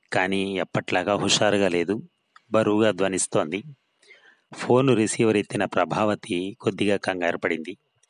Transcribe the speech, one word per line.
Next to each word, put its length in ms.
కానీ 460
ఎప్పట్లాగా 540
హుషారుగా 540
లేదు, 360
బరువుగా 400
ధ్వనిస్తోంది. 720
ఫోను 400
రిసీవర్ 440
ఎత్తిన 280
ప్రభావతి 920
కొద్దిగా 380
కంగారు 400
పడింది. 400